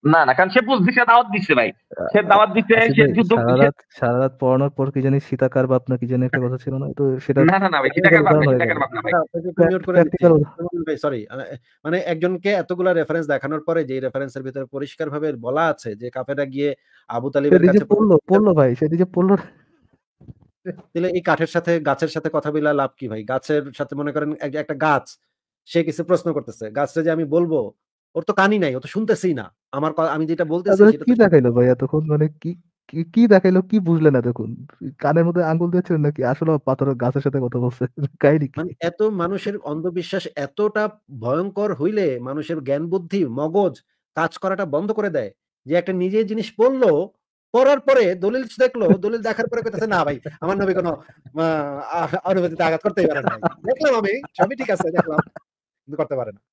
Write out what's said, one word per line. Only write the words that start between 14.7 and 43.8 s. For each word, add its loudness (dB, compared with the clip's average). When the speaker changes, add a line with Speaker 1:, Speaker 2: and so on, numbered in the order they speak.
Speaker 3:
বলা -2
আছে -6
যে -12
কাফেররা -6
গিয়ে -4
আবু -6
Speaker 2:
সে -8
Speaker 3:
তালিবের 4
Speaker 2:
নিজে 6
Speaker 3:
কাছে -2
Speaker 2:
পড়লো, 4
Speaker 3:
পড়তে 4
Speaker 2:
পড়লো 4
ভাই, 4
সে -2
নিজে 0
পড়লো। 0
Speaker 3:
তাহলে -4
এই -2
কাঠের 0
সাথে, 0
গাছের 0
সাথে -6
কথা -2
বলে 0
লাভ 0
কি -12
ভাই? -8
গাছের -2
সাথে -8
মনে -6
করেন -4
এক-, -8
একটা -8
গাছ, 0
সে -2
কিছু -6
প্রশ্ন 0
করতেছে। -10
গাছটা -4
যে 0
আমি -2
বলবো, 0
ওর -6
তো -4
কানই 2
নাই, -2
ও -6
তো -14
শুনতেছেই -2
না। -6
আমার -4
ক-, -4
আমি -2
যেটা -2
বলতেছি -4
Speaker 2:
তারপরে 8
Speaker 3:
সেটা -2
Speaker 2:
কি 2
Speaker 3:
তো 6
Speaker 2:
দেখাইলো 6
ভাই 4
এতক্ষণ? 0
মানে 0
কি, -8
কি, -8
কি 2
দেখাইলো? 6
কি -2
বুঝলেন 4
এতক্ষণ? -2
কানের 2
মধ্যে 0
আঙ্গুল -2
দিয়েছিলেন 0
নাকি -2
আসলে 0
পাথরের 0
গাছের -2
সাথে -2
কথা -4
বলছে? -2
<laughs> -8
কাহিনী 4
কি? -12
Speaker 3:
মানে -8
এত -4
মানুষের -2
অন্ধবিশ্বাস -6
এতটা -4
ভয়ঙ্কর -2
হইলে -2
মানুষের -8
জ্ঞান -4
বুদ্ধি, -2
মগজ -2